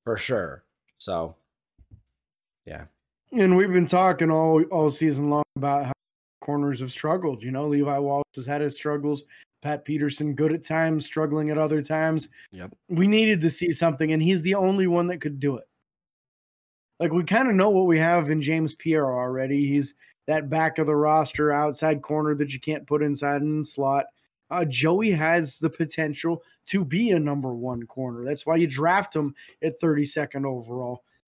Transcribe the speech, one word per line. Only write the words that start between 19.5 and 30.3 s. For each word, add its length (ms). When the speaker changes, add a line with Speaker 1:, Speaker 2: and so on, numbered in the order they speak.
Speaker 2:
He's 280
that 200
back 300
of 80
the 80
roster 560
outside 520
corner 340
that 180
you 60
can't 260
put 160
inside 400
in 160
the 60
slot. 420
Uh, 140
Joey 480
has 460
the 120
potential 720
to 180
be 260
a 80
number 360
one 320
corner. 380
That's 220
why 100
you 120
draft 480
him 180
at 180
thirty-second 640